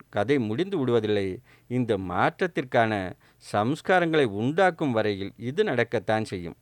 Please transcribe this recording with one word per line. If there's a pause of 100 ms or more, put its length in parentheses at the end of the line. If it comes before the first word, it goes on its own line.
கதை
முடிந்து
விடுவதில்லை. (440)
இந்த (120)
மாற்றத்திற்கான (520)
சம்ஸ்காரங்களை
உண்டாக்கும்
வரையில்
இது
நடக்கத்தான்
செய்யும்.